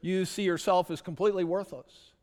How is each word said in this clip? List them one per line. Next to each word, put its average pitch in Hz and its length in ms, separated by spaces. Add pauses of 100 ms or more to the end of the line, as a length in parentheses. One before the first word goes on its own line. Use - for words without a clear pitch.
you 185 240
see 202 200
yourself 180 460
as 160 120
completely 185 420
worthless. 170 680 (100)